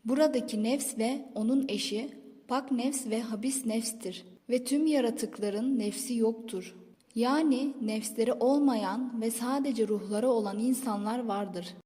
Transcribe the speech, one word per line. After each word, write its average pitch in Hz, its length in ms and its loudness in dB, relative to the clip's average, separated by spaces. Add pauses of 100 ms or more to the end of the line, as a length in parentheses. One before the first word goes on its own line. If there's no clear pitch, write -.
Buradaki 247 580 2
nefs 254 340 0
ve 262 280 0 (100)
onun 247 320 2
eşi, 208 420 -4 (380)
pak 269 240 -2
nefs 254 360 0
ve 220 140 0
habis 226 440 -4
nefstir 214 600 -4 (240)
ve 247 140 2
tüm 294 240 2
yaratıkların 233 920 0
nefsi 208 360 -2
yoktur. 226 600 -2 (400)
Yani 269 680 2
nefsleri 220 520 0
olmayan 247 880 2
ve 226 100 0
sadece 247 560 0
ruhları 208 420 0
olan 208 300 2
insanlar 226 600 0
vardır. 196 540 -4 (120)